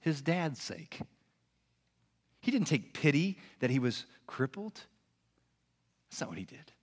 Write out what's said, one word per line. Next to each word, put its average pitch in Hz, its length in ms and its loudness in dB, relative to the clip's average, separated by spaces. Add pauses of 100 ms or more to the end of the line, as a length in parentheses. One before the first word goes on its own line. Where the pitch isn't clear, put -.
his 151 200 -2
dad's 160 400 0
sake. - 400 -10 (1400)
He 240 100 2
didn't 233 160 4
take 123 260 2
pity 156 460 4 (180)
that 123 140 2
he 135 80 4
was 123 260 0 (220)
crippled. 202 520 -4 (1300)
That's - 100 -10
not 127 80 -4
what 82 80 -10
he 92 80 -8
did. - 260 -20 (120)